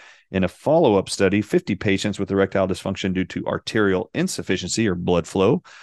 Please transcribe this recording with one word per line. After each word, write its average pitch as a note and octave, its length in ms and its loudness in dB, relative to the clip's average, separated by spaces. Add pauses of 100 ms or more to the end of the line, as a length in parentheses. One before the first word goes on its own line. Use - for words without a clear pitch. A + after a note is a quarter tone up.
(300)
In F#2+ 140 0
a F2+ 40 0
follow-up C3 600 2
study, G2 340 2
fifty G#2+ 320 -2
patients G2 440 -2
with G2 120 -4
erectile G2 380 2
dysfunction F#2+ 460 -4
due F#2 120 -2
to - 200 -8
arterial F#2+ 640 0
insufficiency G#2+ 760 -2
or F#2 60 0
blood F2 320 0
flow G2+ 360 2 (200)